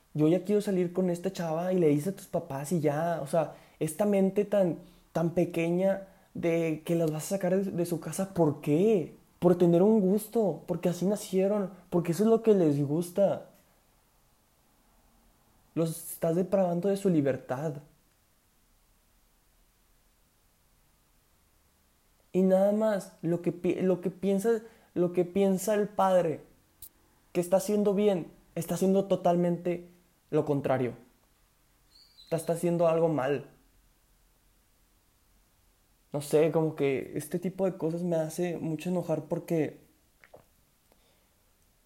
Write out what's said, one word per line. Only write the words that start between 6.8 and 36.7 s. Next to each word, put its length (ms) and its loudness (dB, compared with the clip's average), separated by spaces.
que 100 -2
las 160 0
vas 140 -6
a 120 -4
sacar 200 0
de, 140 -2
de 160 -2
su 120 -4
casa, 360 -8
¿por 260 2
qué? 560 2
Por 200 4
tener 240 6
un 180 6
gusto, 640 0
porque 220 -2
así 160 -2
nacieron, 680 0
porque 220 0
eso 100 0
es 80 4
lo 140 4
que 100 6
les 260 4
gusta. 720 0
Los 380 -4
estás 240 -2
depravando 520 0
de 80 0
su 120 -2
libertad. 640 -2
Y 100 2
nada 280 4
más, 500 -2
lo 220 -2
que 80 -2
pi-, 320 -2
lo 180 0
que 100 -4
piensa, 520 -2
lo 180 0
que 120 2
piensa 500 0
el 140 0
padre 520 2
que 80 0
está 160 0
haciendo 380 2
bien, 360 2
está 220 -4
haciendo 300 2
totalmente 800 0
lo 140 2
contrario. 500 -2
Está, 140 -6
está 160 -4
haciendo 340 0
algo 220 2
mal. 400 -2
No 100 -4
sé, 320 2
como 240 0